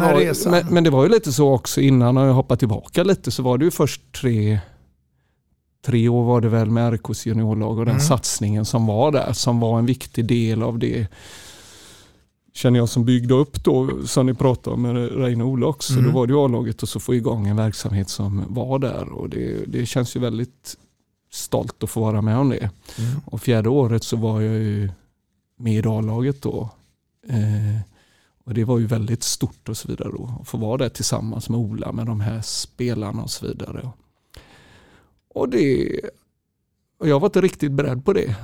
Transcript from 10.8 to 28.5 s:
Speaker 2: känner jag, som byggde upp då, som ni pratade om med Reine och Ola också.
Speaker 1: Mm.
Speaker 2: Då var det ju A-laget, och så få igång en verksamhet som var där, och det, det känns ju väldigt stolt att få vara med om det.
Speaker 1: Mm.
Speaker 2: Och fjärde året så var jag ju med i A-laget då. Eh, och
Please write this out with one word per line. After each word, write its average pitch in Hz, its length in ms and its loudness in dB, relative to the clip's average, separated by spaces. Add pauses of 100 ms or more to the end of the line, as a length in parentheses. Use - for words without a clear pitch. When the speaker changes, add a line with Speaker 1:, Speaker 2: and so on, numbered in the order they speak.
Speaker 2:
känner 123 260 4
jag, 117 100 2
som 120 160 0
byggde 123 280 4
upp 143 300 0
då, 131 440 0
som 131 180 2
ni 131 80 2
pratade 123 400 0
om 120 80 -2
med 120 140 -2 (220)
Reine 123 260 0
och 127 60 0
Ola 131 180 0
också. 143 260 -4
Speaker 1:
Mm. 127 120 4
Speaker 2:
Då 143 60 4
var 127 160 2
det 127 60 2
ju 147 60 4
A-laget, 120 440 0
och 110 60 -4
så 113 100 -6
få 127 160 -2
igång 117 320 -2
en 104 80 2
verksamhet 101 540 -2
som 98 380 -4
var 123 320 -4
där, 127 320 -4
och - 180 -10
det, 113 380 -6
det 123 180 -4
känns 123 300 -2
ju 127 40 -4
väldigt 120 580 -6 (540)
stolt - 520 -6
att 107 60 -4
få 117 120 -4
vara 107 200 0
med 110 160 2
om 139 120 2
det. 113 200 -2 (300)
Speaker 1:
Mm. 123 260 -4
Speaker 2:
Och - 160 -10
fjärde 113 280 2
året 120 340 2
så - 140 -4
var 110 240 0
jag 107 140 0
ju 104 340 -2 (680)
med 113 140 -2 (120)
i - 40 0
A-laget 113 520 -2
då. - 280 -4 (600)
Eh, 107 500 0 (640)
och 117 80 -8